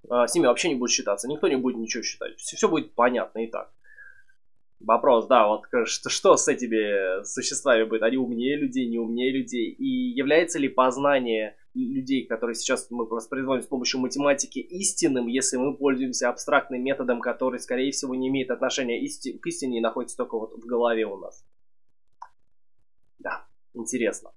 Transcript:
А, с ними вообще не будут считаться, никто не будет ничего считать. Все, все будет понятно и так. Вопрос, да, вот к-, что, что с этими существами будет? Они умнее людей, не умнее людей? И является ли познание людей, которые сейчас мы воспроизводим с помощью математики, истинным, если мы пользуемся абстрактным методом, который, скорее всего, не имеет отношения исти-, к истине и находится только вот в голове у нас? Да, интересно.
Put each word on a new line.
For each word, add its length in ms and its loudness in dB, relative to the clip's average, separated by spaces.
А, 180 4
с 80 -4
ними 120 6
вообще 220 4
не 60 2
будут 160 0
считаться, 360 -2
никто 200 0
не 80 4
будет 220 0
ничего 260 -6
считать. 340 -8
Все, 200 -10
все 100 2
будет 280 0
понятно 440 2
и 80 -4
так. 240 -10
Вопрос, 480 4
да, 200 8
вот 200 0
к-, 180 0
что, 240 -6
что 280 6
с 100 0
этими 760 0
существами 600 2
будет? 200 0
Они 140 2
умнее 380 0
людей, 320 -2
не 100 -2
умнее 340 0
людей? 400 -2
И 460 -2
является 400 2
ли 120 0
познание 880 2
людей, 500 -2
которые 300 -4
сейчас 340 -4
мы 160 -4
воспроизводим 580 -4
с 40 -16
помощью 320 -4
математики, 600 0
истинным, 680 0
если 300 0
мы 180 0
пользуемся 540 0
абстрактным 520 0
методом, 400 0
который, 380 -2
скорее 320 -2
всего, 240 -6
не 140 0
имеет 220 -2
отношения 520 -2
исти-, 340 -8
к 100 -16
истине 300 -4
и 40 0
находится 360 -2
только 200 -4
вот 160 -6
в 120 -18
голове 400 2
у 120 -8
нас? 280 -16
Да, 260 -8
интересно. 640 -4